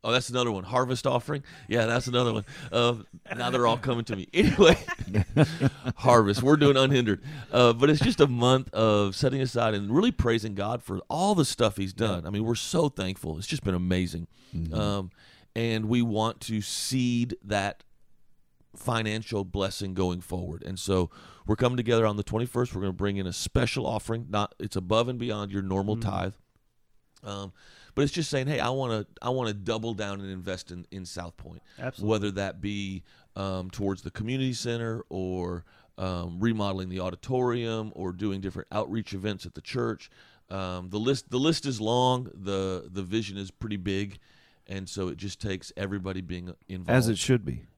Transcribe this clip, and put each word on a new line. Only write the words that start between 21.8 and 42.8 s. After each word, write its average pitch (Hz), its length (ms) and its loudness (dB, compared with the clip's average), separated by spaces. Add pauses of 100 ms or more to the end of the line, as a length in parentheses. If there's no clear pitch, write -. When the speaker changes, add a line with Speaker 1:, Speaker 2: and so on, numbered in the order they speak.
Speaker 1:
on 104 120 2
the 104 60 -4
twenty-first. 120 500 -2
We're 92 80 -4
gonna 98 120 -2
bring 98 240 -2
in 92 100 -4
a 87 60 -6
special - 520 -2
offering. 113 440 -4
Not, 104 300 -2
it's 101 160 -8
above 107 340 2
and 123 100 -4
beyond 104 320 -4
your 98 100 -2
normal 98 360 0
Speaker 2:
Mm-hmm. 110 120 -2
Speaker 1:
tithe. 95 240 -2 (880)
Um, 98 300 -12 (400)
but 147 100 2
it's 139 100 0
just 165 160 -2
saying, 131 180 -2
"Hey, 147 120 -2
I 117 100 0
wanna, 123 360 -2 (160)
I - 80 -4
wanna 123 240 0
double 110 400 -2
down 101 280 -6
and 95 100 -10
invest 92 400 -8
in, 87 200 -12
in 92 140 -12
South 87 320 -10
Point." - 240 -18 (160)
Speaker 2:
Absolutely. 107 320 -4
Speaker 1:
Whether 104 220 2
that 95 300 -6
be, 98 420 -6 (320)
um, 95 340 -4
towards 98 340 -4
the - 80 -8
community 127 420 -4
center 117 560 -6
or, 90 560 -4 (320)
um, 87 420 -6
remodeling 101 500 0
the 92 120 -6
auditorium 117 920 -2
or 90 180 -6
doing 98 280 -4
different - 300 -8
outreach 107 420 -4
events 98 320 -8
at 87 80 -14
the - 80 -16
church. 117 480 -6 (400)
Um, 92 400 -8
the 98 100 -4
list, 131 300 0
the 123 100 -2
list 156 260 2
is 127 160 -4
long. 123 520 2
The, 95 580 -4